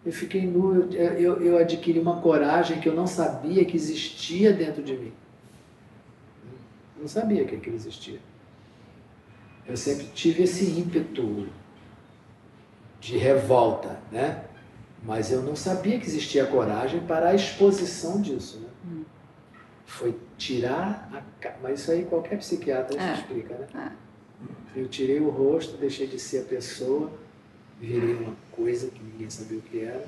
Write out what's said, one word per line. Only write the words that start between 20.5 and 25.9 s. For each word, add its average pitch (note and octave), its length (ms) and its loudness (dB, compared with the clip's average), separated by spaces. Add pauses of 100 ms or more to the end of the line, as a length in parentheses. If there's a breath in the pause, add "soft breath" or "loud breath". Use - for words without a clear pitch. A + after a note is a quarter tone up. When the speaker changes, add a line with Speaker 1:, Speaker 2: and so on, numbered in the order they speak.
Speaker 1:
a C#3+ 80 -12 (200)
ca-, - 220 -10
mas C3+ 180 -4
isso E3 120 -2
aí F3 140 2
qualquer E3+ 320 -2
psiquiatra C#3 640 -2
Speaker 2:
É. F#3 140 -2
Speaker 1:
explica, C3 400 -8
né? - 120 -12 (1120)
Speaker 2:
É. C3 40 -4
Speaker 1:
Eu C3 80 -4
tirei C3+ 320 2
o D3+ 100 4
rosto, C#3+ 460 2
deixei C3+ 320 -2